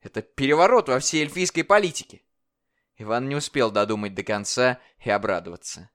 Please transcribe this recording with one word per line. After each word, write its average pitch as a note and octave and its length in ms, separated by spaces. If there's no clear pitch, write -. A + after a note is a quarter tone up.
Это G#2+ 200
переворот E3 680
во B2+ 100
всей D#3 240
эльфийской E3 400
политике. G3 600
Иван A#2 320
не C#3+ 60
успел C3+ 360
додумать G#2 420
до F#2 100
конца B2 560
и A2 60
обрадоваться. F#2+ 840